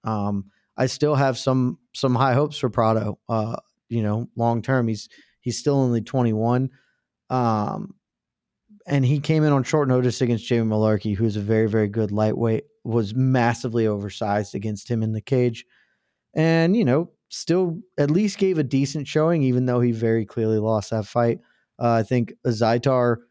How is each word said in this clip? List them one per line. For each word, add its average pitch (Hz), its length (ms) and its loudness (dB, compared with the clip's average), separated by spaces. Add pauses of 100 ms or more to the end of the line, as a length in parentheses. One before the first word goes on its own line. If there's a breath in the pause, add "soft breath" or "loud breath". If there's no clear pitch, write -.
Um, 101 480 -4 (240 soft breath)
I 131 120 0
still 147 280 0
have 135 220 0
some, 131 420 -2 (140)
some 127 220 0
high 131 180 4
hopes 147 240 0
for 127 120 -2
Prado. 110 480 0 (120)
Uh, 113 260 -2 (320)
you 117 160 -2
know, 107 320 0
long 117 260 0
term, 123 280 0
he's, 107 180 -6 (320 soft breath)
he's 123 180 -6
still 143 180 0
only 123 260 2
twenty-one. 120 680 0 (600 soft breath)
Um, 107 680 -2 (880)
and 139 200 0
he 143 160 2
came 156 240 2
in 147 80 4
on 135 100 2
short 147 240 0
notice 127 340 2
against 117 240 0
Jamie 117 240 0
Mullarkey, 107 460 2
who's 107 220 0
a 104 40 -4
very, 110 280 2
very 107 180 0
good 104 240 -2
lightweight, 110 540 0 (180)
was 113 320 -2
massively 120 720 0
oversized 104 680 -4
against 107 360 -6
him 117 100 -2
in 110 120 -2
the 110 80 -4
cage. 123 440 -2 (720)
And, 165 400 2
you 233 80 2
know, 147 280 0 (180)
still 175 500 -2 (180)
at 143 140 2
least 196 260 0
gave 185 200 2
a 151 60 0
decent 139 440 -2
showing, 160 360 2
even 127 220 2
though 123 140 0
he 120 140 2
very 113 320 0
clearly 110 340 0
lost 107 300 0
that 110 160 -2
fight. 117 340 0 (400 soft breath)
Uh, 120 120 0
I 113 120 2
think 120 300 -2 (120)
Azaitar 120 720 2 (140)